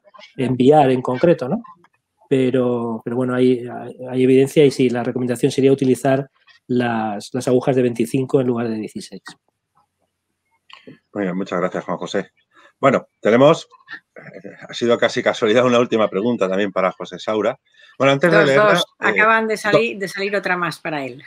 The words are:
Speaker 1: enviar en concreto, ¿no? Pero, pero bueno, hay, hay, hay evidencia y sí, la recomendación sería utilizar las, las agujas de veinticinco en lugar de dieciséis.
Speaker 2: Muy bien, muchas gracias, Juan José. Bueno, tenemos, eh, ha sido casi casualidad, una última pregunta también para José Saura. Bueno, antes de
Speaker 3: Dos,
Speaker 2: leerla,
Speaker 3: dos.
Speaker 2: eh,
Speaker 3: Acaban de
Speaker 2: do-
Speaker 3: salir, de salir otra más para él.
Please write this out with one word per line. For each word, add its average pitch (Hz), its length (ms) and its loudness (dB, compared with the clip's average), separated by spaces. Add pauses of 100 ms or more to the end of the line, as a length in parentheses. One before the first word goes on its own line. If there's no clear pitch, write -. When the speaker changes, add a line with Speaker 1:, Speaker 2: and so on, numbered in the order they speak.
(380)
Speaker 1:
enviar 131 540 4
en 127 100 0
concreto, 127 480 -2
¿no? 233 120 -4 (680)
Pero, 123 720 -2
pero 120 140 -8
bueno, 127 160 -2
hay, 127 340 2
hay, 120 300 -14 (120)
hay 127 140 0
evidencia 135 400 4
y 135 80 6
sí, 127 180 2
la 117 140 -2
recomendación 123 480 -2
sería 135 220 4
utilizar 135 560 0 (380)
las, 113 680 -2
las 127 160 -6
agujas 127 260 2
de 131 60 2
veinticinco 123 580 0
en 127 80 -2
lugar 117 220 -2
de 110 60 -4
dieciséis. 101 480 -12 (1900)
Speaker 2:
Muy 104 100 -6
bien, 90 120 -4
muchas 95 240 -6
gracias, 90 240 -4
Juan 87 140 -8
José. 95 340 -6 (480)
Bueno, 135 300 0 (100)
tenemos, 131 480 4 (480)
eh, - 340 -20 (200)
ha - 40 -16
sido 117 240 0
casi 117 240 0
casualidad, 113 440 2
una 120 140 4
última 113 300 2
pregunta 104 380 -2
también 95 240 -2
para 92 220 0
José 90 260 -14
Saura. 110 400 -2 (380)
Bueno, 139 160 2
antes 165 180 2
de 165 60 6
Speaker 3:
Dos, 156 100 4
Speaker 2:
leerla, 170 280 4
Speaker 3:
dos. 165 100 0 (160)
Speaker 2:
eh, 202 80 -2
Speaker 3:
Acaban 220 380 2
de 214 80 -4
Speaker 2:
do- - 20 -6
Speaker 3:
salir, 214 400 0
de 190 100 -8
salir 196 300 -8
otra 185 180 -2
más 170 240 -4
para 151 240 -6
él. 131 240 -12